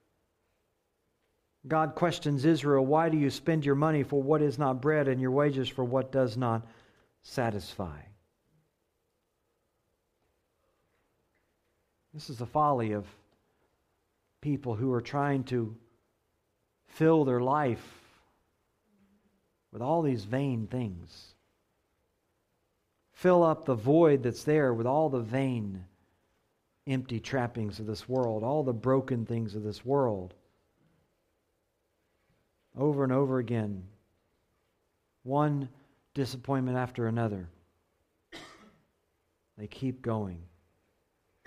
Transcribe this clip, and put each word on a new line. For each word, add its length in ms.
God 260
questions 500
Israel, 400
"Why 260
do 80
you 120
spend 340
your 120
money 260
for 180
what 220
is 160
not 240
bread 260
and 140
your 80
wages 400
for 160
what 260
does 240
not 300
satisfy?" 760
This 160
is 80
the 80
folly 460
of 120
people 320
who 180
are 100
trying 440
to 300
fill 400
their 140
life 640
with 100
all 220
these 220
vain 420
things. 680
Fill 280
up 240
the 80
void 480
that's 220
there 320
with 100
all 240
the 120
vain, 640
empty 340
trappings 600
of 80
this 200
world, 360
all 180
the 120
broken 520
things 300
of 80
this 200
world. 520
Over 260
and 80
over 280
again, 480
one 460
disappointment 640
after 300
another. 420
They 80
keep 380
going. 400